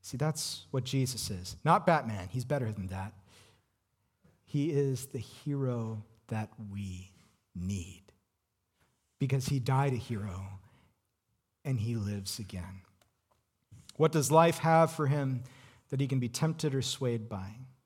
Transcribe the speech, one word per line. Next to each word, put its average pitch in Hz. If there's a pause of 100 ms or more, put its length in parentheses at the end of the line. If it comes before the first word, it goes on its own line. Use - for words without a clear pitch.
See, -
that's -
what 131
Jesus 131
is. 92
Not 175
Batman. 113
He's 127
better 131
than 101
that. 95 (1300)
He 147
is 139
the -
hero 120 (240)
that 107 (220)
we 92 (420)
need 92 (1160)
because 131
he 139
died 135
a 123
hero 98 (1040)
and 131
he 117
lives 101
again. 95 (1120)
What 156
does 143
life 165
have 165
for 151
him 135 (460)
that 131
he 139
can 135
be 120
tempted 160
or 135
swayed 120
by? 101 (280)